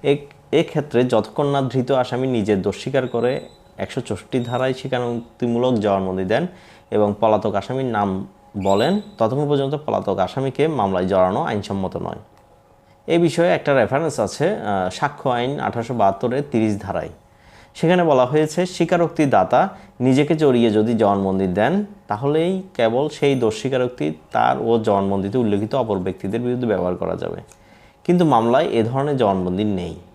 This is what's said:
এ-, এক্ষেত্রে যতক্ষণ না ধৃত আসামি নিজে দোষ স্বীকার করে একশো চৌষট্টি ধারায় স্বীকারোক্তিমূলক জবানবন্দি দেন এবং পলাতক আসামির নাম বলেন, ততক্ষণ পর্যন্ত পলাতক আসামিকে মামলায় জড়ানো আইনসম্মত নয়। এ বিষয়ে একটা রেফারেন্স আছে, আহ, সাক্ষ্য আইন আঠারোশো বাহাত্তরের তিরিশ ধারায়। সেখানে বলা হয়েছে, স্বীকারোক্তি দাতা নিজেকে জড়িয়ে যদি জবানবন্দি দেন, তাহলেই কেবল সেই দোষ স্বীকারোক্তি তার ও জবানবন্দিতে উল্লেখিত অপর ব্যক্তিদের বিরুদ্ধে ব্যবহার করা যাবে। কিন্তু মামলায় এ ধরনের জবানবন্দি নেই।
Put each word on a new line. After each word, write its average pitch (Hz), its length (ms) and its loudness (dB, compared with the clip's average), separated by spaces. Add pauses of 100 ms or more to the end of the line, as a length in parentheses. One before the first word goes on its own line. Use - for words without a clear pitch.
এ-, 143 220 0 (260)
এক্ষেত্রে 147 520 2
যতক্ষণ 123 420 0
না 143 160 0
ধৃত 131 300 -2
আসামি 127 360 0
নিজে 107 280 2
দোষ 95 260 -2
স্বীকার 135 260 -2
করে 123 340 -2 (360)
একশো 95 240 -6
চৌষট্টি - 380 -6
ধারায় 123 340 -2
স্বীকারোক্তিমূলক 123 1040 -2
জবানবন্দি 95 440 0
দেন 120 240 0 (440)
এবং 104 280 2
পলাতক 107 360 2
আসামির 127 300 -4
নাম 101 420 -2 (300)
বলেন, 104 440 2 (160)
ততক্ষণ 127 300 0
পর্যন্ত 139 280 0 (100)
পলাতক 98 340 -2
আসামিকে 131 480 -2
মামলায় 98 400 0
জড়ানো 95 360 2
আইনসম্মত 101 540 -4
নয়। 90 200 -8 (880)
এ 165 100 2
বিষয়ে 170 320 2
একটা 147 240 0
রেফারেন্স 139 460 0
আছে, 151 360 -2
আহ, 98 340 -2
সাক্ষ্য 147 400 -4
আইন 127 300 -2
আঠারোশো 117 340 -4
বাহাত্তরের 117 580 0
তিরিশ 110 300 0
ধারায়। 92 280 -8 (680)
সেখানে 175 280 2
বলা 156 220 4
হয়েছে, 156 400 0
স্বীকারোক্তি 170 600 0
দাতা 123 440 4 (300)
নিজেকে 135 360 4
জড়িয়ে 123 340 4
যদি 107 240 2
জবানবন্দি 98 540 2
দেন, 123 380 0 (220)
তাহলেই 156 540 -2 (140)
কেবল 123 340 0
সেই 143 260 0
দোষ 117 240 0
স্বীকারোক্তি 131 540 -2 (180)
তার 120 300 2
ও 117 220 2
জবানবন্দিতে 98 540 0
উল্লেখিত 107 380 0
অপর 110 220 0
ব্যক্তিদের 95 440 -4
বিরুদ্ধে 123 260 -2
ব্যবহার 90 280 0
করা - 200 -4
যাবে। - 260 -8 (640)
কিন্তু 175 220 2
মামলায় 127 400 4
এ 117 180 0
ধরনের 135 340 -2
জবানবন্দি 95 460 0
নেই। 90 320 -4 (200)